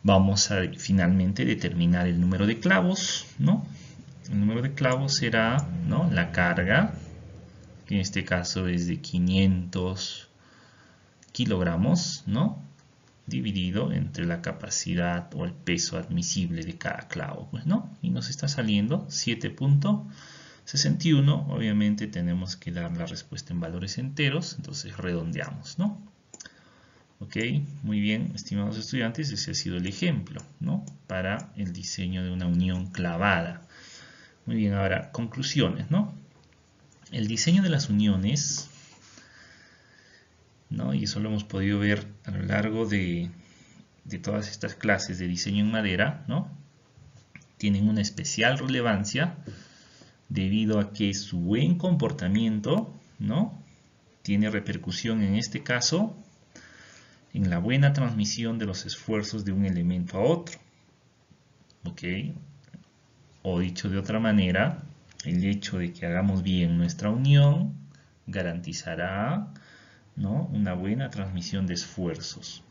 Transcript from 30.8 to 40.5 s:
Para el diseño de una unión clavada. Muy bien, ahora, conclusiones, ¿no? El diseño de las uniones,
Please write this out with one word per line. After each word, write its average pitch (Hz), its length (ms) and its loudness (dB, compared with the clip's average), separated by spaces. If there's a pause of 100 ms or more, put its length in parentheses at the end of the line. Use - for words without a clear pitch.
Para 92 480 -4
el 95 180 -4
diseño 92 500 -4
de 90 80 -4
una 90 140 -4
unión 90 460 2
clavada. 87 680 0 (840)
Muy 117 100 -2
bien, 104 180 2
ahora, 98 380 0
conclusiones, 117 800 0
¿no? 208 220 2 (960)
El 107 160 -2
diseño 165 340 4
de 185 80 4
las 143 200 0
uniones, 104 800 2 (2000)